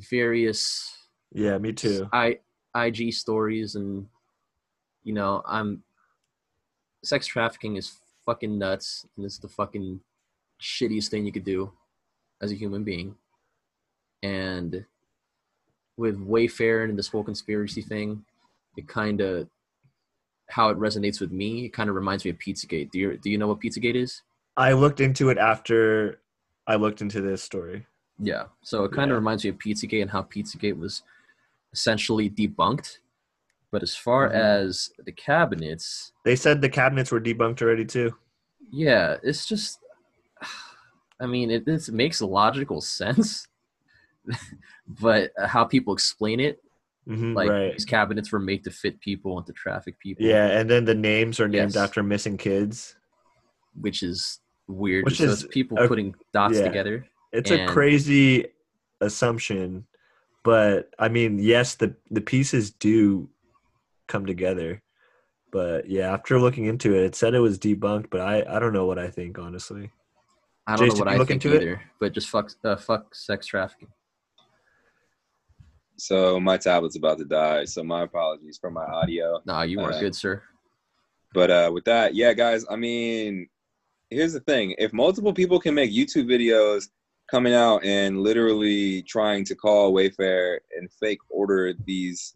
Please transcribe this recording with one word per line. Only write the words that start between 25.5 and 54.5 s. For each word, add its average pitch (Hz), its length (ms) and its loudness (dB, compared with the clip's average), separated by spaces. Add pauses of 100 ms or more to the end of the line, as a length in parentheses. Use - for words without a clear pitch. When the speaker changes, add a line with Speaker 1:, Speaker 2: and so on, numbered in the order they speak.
Speaker 2:
I 110 80 2
looked 104 260 0
into 101 200 -4
this 98 200 -4
story. 92 440 -12 (360)
Speaker 1:
Yeah. 175 260 -4 (160)
So 107 200 -2
it 101 80 -2
kinda 139 220 0
Speaker 2:
Yeah. 117 60 0
Speaker 1:
reminds 110 260 -2
me 101 60 -2
of 95 60 -16
Pizzagate 107 440 -4
and 95 100 -4
how 98 120 -4
Pizzagate - 540 -8
was 82 260 -10 (680)
essentially 107 580 -2
debunked. 104 680 -2 (720)
But 101 120 -2
as 87 120 -6
far 127 320 2
Speaker 2:
Mm-hmm. 113 80 -2
Speaker 1:
as 101 560 0 (140)
the 87 80 -14
cabinets 95 1000 -2 (140)
Speaker 2:
They 120 100 6
said 147 260 4
the 139 60 4
cabinets 135 440 2
were 113 100 2
debunked 117 400 -2
already 113 240 2
too. 117 320 -2 (520)
Speaker 1:
Yeah, 120 540 2
it's 143 220 -4
just, - 340 -6 (600)
<sighs> - 800 -20
I 127 60 -6
mean, 123 220 -2
it, 113 160 -2
it 160 280 -2
makes 131 280 0
logical 104 600 0
sense, - 680 -2 (800)
<laughs> - 600 -14
but 107 500 2
how 101 260 2
people 127 300 0
explain 107 480 -2
it, 147 200 -2 (460)
Speaker 2:
Mm-hmm, 113 260 -4
Speaker 1:
like, 104 160 2
Speaker 2:
right. 98 220 0
Speaker 1:
these - 140 -8
cabinets 104 460 -2
were 107 80 0
made 98 260 -4
to 92 60 -8
fit - 280 -6
people 95 380 -6
and 87 100 -10
to 85 60 -16
traffic 92 460 -10
people. 98 260 -8
Speaker 2:
Yeah, 107 200 6 (140)
and 113 100 0
then 120 160 6
the 110 80 4
names 107 460 2
are 110 80 2
named 101 260 0
Speaker 1:
Yes. 101 100 2
Speaker 2:
after 101 200 0
missing 104 340 -2
kids. 104 600 -4 (840)
Speaker 1:
Which 104 240 -6
is - 360 -6 (280)